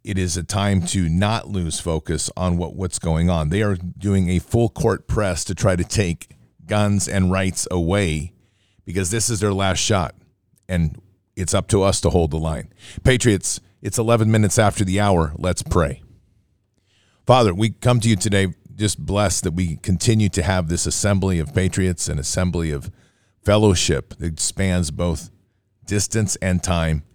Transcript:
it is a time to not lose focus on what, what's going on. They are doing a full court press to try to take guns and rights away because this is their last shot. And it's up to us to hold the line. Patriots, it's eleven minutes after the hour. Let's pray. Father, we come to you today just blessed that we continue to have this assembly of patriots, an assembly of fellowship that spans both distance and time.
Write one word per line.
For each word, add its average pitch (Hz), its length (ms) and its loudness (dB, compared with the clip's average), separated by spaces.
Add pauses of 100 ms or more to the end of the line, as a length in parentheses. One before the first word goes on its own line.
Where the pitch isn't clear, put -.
it 101 140 -6
is 92 220 -2
a 85 40 -4
time 98 440 0
to 92 200 0
not 98 420 0
lose 87 320 -4
focus 80 540 -4
on 90 220 0
what, 85 200 -4
what's 92 220 -6
going 82 300 0
on. 80 220 0
They 101 120 0
are 104 140 0
doing 90 540 -2
a 90 80 2
full 117 320 0
court - 360 -2
press 104 380 -2
to 95 100 -4
try 92 220 2
to 87 80 0
take - 460 -2 (340)
guns 101 440 0
and 92 240 2
rights 95 380 -2
away 87 600 0 (540)
because 90 240 -4
this 113 180 -2
is 107 120 -2
their 104 120 2
last 95 260 0
shot. 92 360 0 (540)
And 85 300 0 (360)
it's 90 180 -6
up 95 160 0
to 98 140 2
us 98 200 2
to 85 80 2
hold 82 200 2
the 80 80 -4
line. 78 340 -6 (300)
Patriots, 117 580 2 (220)
it's 107 160 -6
eleven 113 320 4
minutes 107 280 4
after 104 260 2
the 92 160 0
hour. 85 360 2
Let's - 260 -4
pray. 73 400 0 (1200)
Father, 120 260 6
we 107 180 0
come 123 300 2
to 113 80 0
you 110 80 4
today 98 380 0 (220)
just 104 280 -4
blessed 95 400 0
that 85 80 -2
we 85 240 -2
continue 107 540 2
to 87 120 -2
have 90 260 0
this 85 180 -2
assembly 95 520 0
of 73 140 -4
patriots, 92 560 0
an 76 100 -2
assembly 85 520 -2
of 71 200 -6 (520)
fellowship 98 760 2
that 82 220 -6
spans 90 500 -2
both 87 380 -4 (560)
distance 101 520 -2
and 90 260 0
time. 80 400 0 (120)